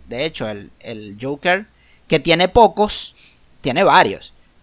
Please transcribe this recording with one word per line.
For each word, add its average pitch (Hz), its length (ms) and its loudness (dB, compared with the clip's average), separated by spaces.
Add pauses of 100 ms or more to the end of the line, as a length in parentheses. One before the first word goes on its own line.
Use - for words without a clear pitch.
de 120 200 -6
hecho, 143 200 -10
el, 101 240 -12 (100)
el 107 380 -16
Joker, 160 460 -4 (440)
que 160 120 0
tiene 165 300 2
pocos, - 640 0 (480)
tiene 147 220 0
varios. 143 500 2 (280)